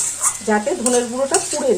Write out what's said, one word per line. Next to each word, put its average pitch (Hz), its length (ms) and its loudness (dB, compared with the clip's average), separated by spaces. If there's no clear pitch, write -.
যাতে 214 220 2
ধনের 247 300 2
গুঁড়োটা 269 280 0
পুড়ে 294 300 0